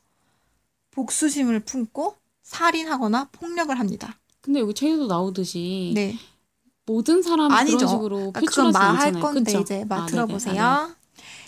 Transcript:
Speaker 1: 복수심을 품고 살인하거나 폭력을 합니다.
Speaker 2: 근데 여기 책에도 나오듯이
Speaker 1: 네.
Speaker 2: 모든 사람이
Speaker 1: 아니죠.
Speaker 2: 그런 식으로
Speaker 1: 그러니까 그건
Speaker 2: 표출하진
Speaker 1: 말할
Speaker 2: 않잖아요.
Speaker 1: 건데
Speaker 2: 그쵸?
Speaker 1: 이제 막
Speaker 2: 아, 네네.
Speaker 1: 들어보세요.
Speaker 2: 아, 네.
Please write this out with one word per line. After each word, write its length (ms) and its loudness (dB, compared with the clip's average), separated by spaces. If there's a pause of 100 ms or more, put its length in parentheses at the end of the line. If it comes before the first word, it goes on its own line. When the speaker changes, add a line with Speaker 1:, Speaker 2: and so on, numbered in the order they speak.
(920)
Speaker 1:
복수심을 720 -2
품고 540 -6 (280)
살인하거나 880 -2
폭력을 480 -4
합니다. 380 -6 (240)
Speaker 2:
근데 180 0
여기 140 -2
책에도 340 0
나오듯이 880 -4
Speaker 1:
네. 220 -2 (680)
Speaker 2:
모든 360 2
사람이 320 2
Speaker 1:
아니죠. 240 4
Speaker 2:
그런 120 2
식으로 280 0
Speaker 1:
그러니까 220 -6
그건 80 2 (200)
Speaker 2:
표출하진 60 6
Speaker 1:
말할 340 4
Speaker 2:
않잖아요. 160 0
Speaker 1:
건데 280 0
Speaker 2:
그쵸? 100 2
Speaker 1:
이제 240 -6
막 100 -4
Speaker 2:
아, 100 -2
네네. 60 -6
Speaker 1:
들어보세요. 520 -2
Speaker 2:
아, 240 2
네. 60 -18 (540)